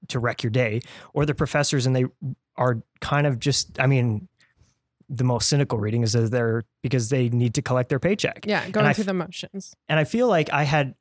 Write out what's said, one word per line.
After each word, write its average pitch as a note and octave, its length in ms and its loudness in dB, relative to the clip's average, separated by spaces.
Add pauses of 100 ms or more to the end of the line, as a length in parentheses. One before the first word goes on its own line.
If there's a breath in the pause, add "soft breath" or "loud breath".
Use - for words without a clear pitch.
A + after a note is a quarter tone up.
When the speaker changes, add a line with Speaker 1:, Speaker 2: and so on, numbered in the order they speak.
Speaker 1:
to C3 100 -4
wreck A#2 240 -2
your A#2+ 80 -2
day, A2+ 300 0 (320 loud breath)
or C#3+ 140 0
the D3 80 0
professors, C#3+ 520 0
and C3 80 2
they B2+ 100 2 (520)
are B2 240 0 (200)
kind D3 260 0
of C3+ 120 0
just, - 420 -2
I C3 60 2
mean, A#2+ 420 2 (840 soft breath)
the B2 140 -2
most A#2+ 240 0
cynical C3+ 300 0
reading G#2+ 240 0
is A2 100 0
that A2+ 180 2
they're, A#2 340 0 (180)
because A#2+ 280 0
they B2+ 200 2
need A#2+ 240 2
to C#3+ 80 -2
collect B2+ 260 0
their C3+ 100 0
paycheck. - 480 -2
Speaker 2:
Yeah, G3+ 160 -2
Speaker 1:
And F#3+ 100 -10
Speaker 2:
going G#3+ 140 4
Speaker 1:
I - 60 6
Speaker 2:
through A3 100 -2
Speaker 1:
f-, F#3+ 40 -8
Speaker 2:
the F#3+ 80 -2
motions. F3+ 600 -8 (140)
Speaker 1:
and D#3 100 2
I D3+ 60 2
feel A#3 240 2
like E3+ 240 2
I D3 120 0
had C#3+ 360 0